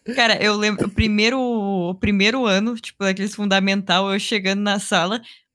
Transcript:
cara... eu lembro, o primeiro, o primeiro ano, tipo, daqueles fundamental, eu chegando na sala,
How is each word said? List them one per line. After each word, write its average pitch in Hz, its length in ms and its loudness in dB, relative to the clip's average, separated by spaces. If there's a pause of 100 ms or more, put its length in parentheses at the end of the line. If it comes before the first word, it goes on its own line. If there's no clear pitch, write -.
(160)
cara... 226 280 2
eu 208 120 4
lembro, 208 320 0
o - 20 -4
primeiro, 220 500 2
o 196 560 -2
primeiro 208 500 2
ano, 214 300 2
tipo, - 280 -10
daqueles 196 300 -2
fundamental, 196 800 0
eu 202 60 -2
chegando 196 420 -2
na 202 180 0
sala, 190 420 -2 (340)